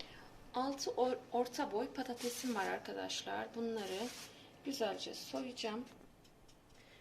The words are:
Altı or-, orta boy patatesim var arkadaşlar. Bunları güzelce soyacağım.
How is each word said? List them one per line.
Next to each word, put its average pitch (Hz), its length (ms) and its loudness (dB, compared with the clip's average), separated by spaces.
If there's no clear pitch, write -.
Altı 277 380 4
or-, 254 280 6
orta 247 400 2
boy 233 160 2
patatesim 247 680 0
var 190 120 2
arkadaşlar. 196 880 -2
Bunları 220 520 0
güzelce 220 500 0
soyacağım. 247 680 -4